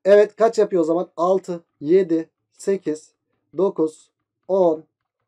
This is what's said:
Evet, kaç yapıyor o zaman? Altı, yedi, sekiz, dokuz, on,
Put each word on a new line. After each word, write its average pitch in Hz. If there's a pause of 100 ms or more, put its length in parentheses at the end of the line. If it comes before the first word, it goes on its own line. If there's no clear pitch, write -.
Evet, 208
kaç 214
yapıyor 202
o 165
zaman? 165
Altı, 180 (160)
yedi, 165 (240)
sekiz, 190 (460)
dokuz, 175 (360)
on, 175 (440)